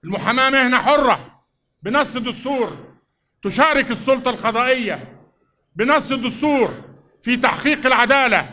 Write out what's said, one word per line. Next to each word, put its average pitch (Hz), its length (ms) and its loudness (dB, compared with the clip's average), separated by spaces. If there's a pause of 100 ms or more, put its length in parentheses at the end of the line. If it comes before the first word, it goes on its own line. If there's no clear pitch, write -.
المحاماة 214 460 0
مهنة 254 280 2
حرة 247 640 0 (400)
بنص 247 340 -2
الدستور، 240 800 -6 (460)
تشارك 262 480 0
السلطة 254 400 0
القضائية 226 800 -2 (640)
بنص 262 340 0
الدستور 262 640 0 (480)
في 247 140 -2
تحقيق 254 500 0
العدالة 240 680 2